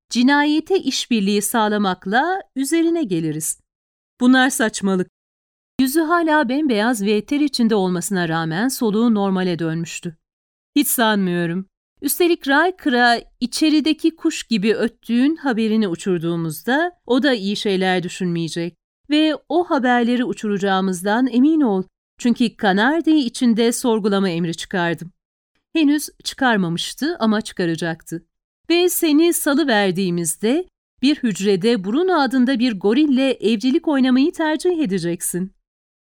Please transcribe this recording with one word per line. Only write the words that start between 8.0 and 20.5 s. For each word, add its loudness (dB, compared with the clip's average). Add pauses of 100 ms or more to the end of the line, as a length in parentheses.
rağmen -2
soluğu 0
normale 0
dönmüştü. -6 (580)
"Hiç 2
sanmıyorum. 0 (360)
Üstelik 0
Riker'a 2 (180)
içerideki 0
kuş -4
gibi 0
öttüğün 0
haberini 0
uçurduğumuzda -4
o 0
da 2
iyi -2
şeyler 0
düşünmeyecek. -6 (340)
Ve 2 (140)
o 2
haberleri 0
uçuracağımızdan -2